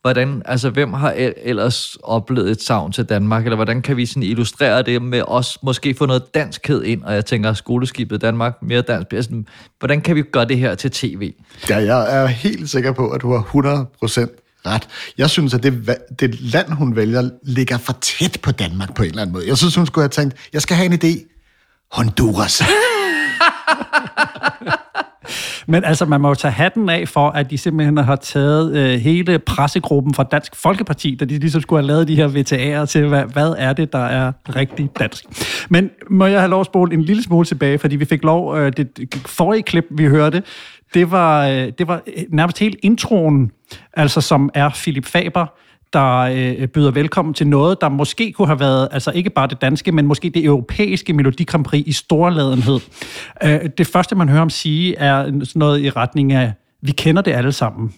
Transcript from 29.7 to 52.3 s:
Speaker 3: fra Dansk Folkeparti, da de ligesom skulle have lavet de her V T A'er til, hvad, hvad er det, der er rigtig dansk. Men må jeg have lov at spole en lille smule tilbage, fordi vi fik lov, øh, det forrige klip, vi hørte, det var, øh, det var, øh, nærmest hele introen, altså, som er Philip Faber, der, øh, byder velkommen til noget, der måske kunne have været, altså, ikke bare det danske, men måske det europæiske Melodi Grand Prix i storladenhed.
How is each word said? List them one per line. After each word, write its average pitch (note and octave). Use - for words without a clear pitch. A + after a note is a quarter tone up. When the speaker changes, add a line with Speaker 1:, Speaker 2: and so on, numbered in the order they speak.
Speaker 3:
fra C#3
Dansk D3
Folkeparti, E3
da C#3
de C#3+
ligesom D#3
skulle D3+
have C#3
lavet D#3
de D#3
her D3
V C#3
T B2+
A'er D3
til, D3
hvad, C#3+
hvad D3
er C3
det, D3+
der B2+
er C3
rigtig C3+
dansk. -
Men F#3
må F#3+
jeg G3
have F#3
lov F#3+
at F#3+
spole F3+
en D#3+
lille G3+
smule E3+
tilbage, C#3+
fordi C#3+
vi C#3+
fik C#3
lov, D#3
øh, C#3
det C#3
forrige G#3
klip, E3
vi D#3
hørte, D3+
det F3
var, D#3+
øh, C3
det E3+
var, E3
øh, E3
nærmest E3
hele G#3
introen, D#3+
altså, D3+
som C#3+
er C#3+
Philip C3+
Faber, F3
der, C3+
øh, B2+
byder C#3+
velkommen D#3
til D3+
noget, D3
der D3+
måske D3
kunne F#3+
have C#3+
været, C3+
altså, C#3+
ikke F3
bare C3+
det B2+
danske, C3+
men D#3
måske C#3+
det D#3
europæiske E3
Melodi C#3
Grand D3+
Prix D3
i D#3
storladenhed. C#3